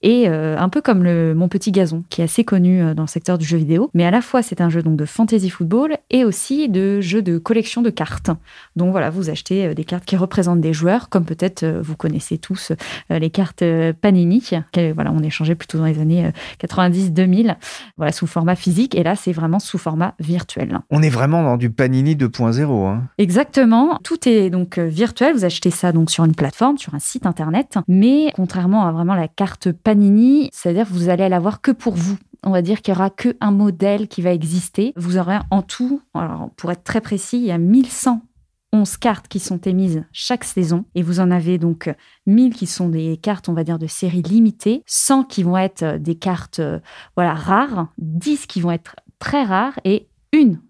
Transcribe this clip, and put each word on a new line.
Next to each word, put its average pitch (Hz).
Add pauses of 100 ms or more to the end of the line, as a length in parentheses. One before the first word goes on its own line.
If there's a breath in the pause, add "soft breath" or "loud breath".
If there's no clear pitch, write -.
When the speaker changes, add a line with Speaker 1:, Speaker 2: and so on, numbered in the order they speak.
Speaker 1:
Et, 233
euh, 156
un 185
peu 294
comme 196
le 170
Mon 170
Petit 202
Gazon, 170
qui -
est 170
assez 226
connu, 180
euh, 160
dans 156
le 156
secteur 175
du 160
jeu 165
vidéo. 165
Mais 170
à 175
la 240
fois, 240
c'est 180
un 170
jeu 165
donc 156
de 151
fantasy 214
football 233 (140)
et 254
aussi 269
de 196
jeu 190
de 170
collection 226
de 233
cartes. - (460 loud breath)
Donc 180
voilà, 165
vous 165
achetez, 190
euh, 156
des 160
cartes 175
qui -
représentent 180
des 160
joueurs, 180
comme 170
peut-être, 170
euh, 165
vous 156
connaissez 160
tous, - (380 loud breath)
euh, 165
les 160
cartes, 185
euh, 165
Panini, 190 (280)
que, 165
voilà, 156
on 156
échangeait 156
plutôt 160
dans 160
les 156
années, 165
euh, 160 (280 loud breath)
quatre-vingt-dix, 180
deux 180
mille, 190 (400 loud breath)
voilà, 156
sous 160
format 175
physique. 185
Et 175
là, 170
c'est 190
vraiment 165
sous -
format 165
virtuel. - (120)
Speaker 2:
On 147
est 156
vraiment 139
dans 127
du 120
Panini 131
deux 131
point 117
zéro, 123
hein. 113 (100)
Speaker 1:
Exactement. 240
Tout 330
est 214
donc, 180
euh, 170
virtuel. 226
Vous 214
achetez 175
ça 175
donc 160
sur 165
une 160
plateforme, 226
sur -
un 143
site -
internet. 165 (100)
Mais 254
contrairement 185
à 165
vraiment 170
la 165
carte -
Panini, 214
c'est-à-dire 185
que 190
vous 175
allez 185
la 180
voir 202
que 277
pour 226
vous. 180 (260)
On 196
va 185
dire 196
qu'il 196
y 180
aura 190
que 240
un 208
modèle 202
qui -
va 180
exister. 175
Vous 180
aurez 185 (140)
en 190
tout, 254 (120)
alors 165
pour 175
être 170
très -
précis, 208
il 247
y 190
a 170
mille 214
cent 240 (520)
onze 208
cartes -
qui 196
sont 180
émises 180
chaque -
saison. 175 (120)
Et 180
vous 175
en 180
avez 180
donc 165 (320 soft breath)
mille 226
qui 196
sont 175
des 160
cartes, 190
on 170
va 165
dire, 165
de 160
série 180
limitée, 214
cent -
qui 202
vont 175
être, 190
euh, 156
des 160
cartes, 175
euh, 160 (360 loud breath)
voilà, 175
rares, 190 (100)
dix 170
qui -
vont 175
être - (200)
très 285
rares 220
et 202 (240)
une 247 (100)